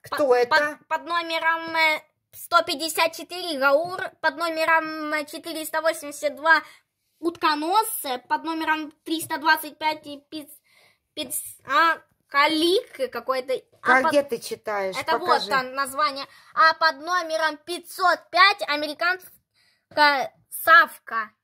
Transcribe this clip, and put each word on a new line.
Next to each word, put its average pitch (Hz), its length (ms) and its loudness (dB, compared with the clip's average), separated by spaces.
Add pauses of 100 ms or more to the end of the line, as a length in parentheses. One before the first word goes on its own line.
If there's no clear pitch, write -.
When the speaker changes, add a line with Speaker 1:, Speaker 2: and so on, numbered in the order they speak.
Speaker 1:
По-, 285 60 -8
Speaker 2:
кто 285 120 2
Speaker 1:
под, 247 100 6
Speaker 2:
это? 294 500 2
Speaker 1:
под 311 180 -4
номером, 330 680 -4
э, 311 260 2 (300)
сто - 320 0
пятьдесят 330 500 -2
четыре 339 440 -10
гаур, 311 420 2 (220)
под 302 160 -2
номером, 320 760 -2
э, 302 120 -4
четыреста 320 560 -8
восемьдесят 294 540 -4
два 302 260 4 (580)
утконос, 339 720 0 (160)
э, 247 140 -6
под - 240 -4
номером 311 480 -4 (120)
триста 320 360 -6
двадцать 320 400 0
пять 311 260 -4
и 285 240 -14
пиц-, 311 320 -16 (540)
пиц-, - 500 -8
а, 320 320 2 (300)
калик 311 840 2
какой-то. 254 420 -4 (280)
А - 60 -14
Speaker 2:
Как, 262 160 6
Speaker 1:
под 320 80 2
Speaker 2:
где 285 120 6
ты 262 140 -4
читаешь? 202 580 -6
Speaker 1:
Это 262 220 -2
Speaker 2:
Покажи. - 280 2
Speaker 1:
вот - 40 -10
там 254 240 -2
название. 277 520 -2 (280)
А 320 220 4
под 320 260 0
номером 320 640 -2
пятьсот 349 540 -2 (100)
пять 392 380 4
американская 294 1700 -2 (300)
савка. 311 680 4 (120)